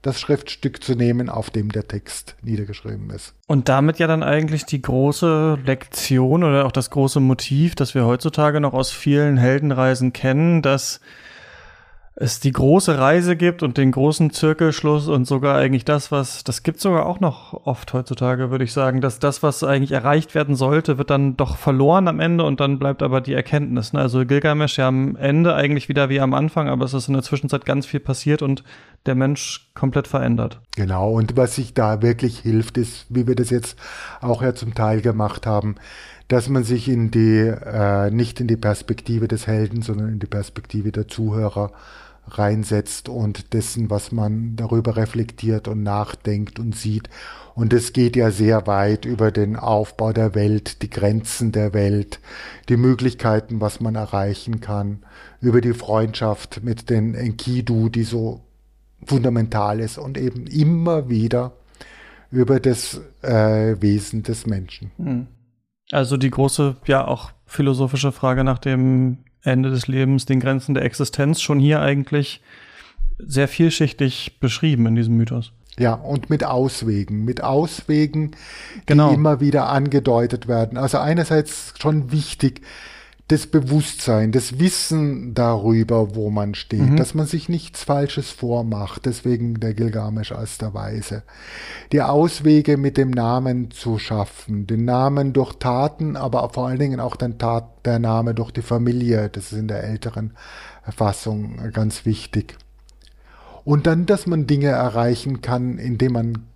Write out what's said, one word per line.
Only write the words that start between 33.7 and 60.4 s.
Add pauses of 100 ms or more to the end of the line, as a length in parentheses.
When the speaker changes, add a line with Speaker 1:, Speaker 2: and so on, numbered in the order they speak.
Speaker 1:
auch
ja
zum
Teil
gemacht
haben, (520)
dass
man
sich
in
die,
äh,
nicht
in
die
Perspektive
des
Helden,
sondern
in
die
Perspektive
der
Zuhörer (600)
reinsetzt
und
dessen,
was
man
darüber
reflektiert
und
nachdenkt
und
sieht. (460)
Und
es
geht
ja
sehr
weit
über
den
Aufbau
der
Welt,
die
Grenzen
der
Welt, (480)
die
Möglichkeiten,
was
man
erreichen
kann, (380)
über
die
Freundschaft
mit
den
Enkidu,
die
so (600)
fundamental
ist,
und
eben